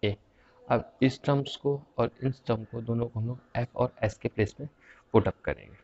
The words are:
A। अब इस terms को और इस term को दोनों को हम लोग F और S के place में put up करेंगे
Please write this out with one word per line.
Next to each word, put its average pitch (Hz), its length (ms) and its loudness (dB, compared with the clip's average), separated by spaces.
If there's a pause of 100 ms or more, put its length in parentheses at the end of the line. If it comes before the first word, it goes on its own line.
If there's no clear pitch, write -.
A। 104 120 2 (480)
अब - 280 0 (120)
इस 131 200 2
terms 139 340 0
को 143 240 -2 (160)
और 117 140 2 (120)
इस 131 240 -2
term 113 160 0
को 117 180 -10
दोनों 117 240 -2
को 113 140 -6
हम 110 80 -2
लोग 123 120 -6 (180)
F 120 180 -4
और 123 180 0 (120)
S 104 120 -2
के - 120 -4
place - 300 0
में 143 80 -10 (460)
put 107 140 6
up - 180 -6
करेंगे 52 380 -8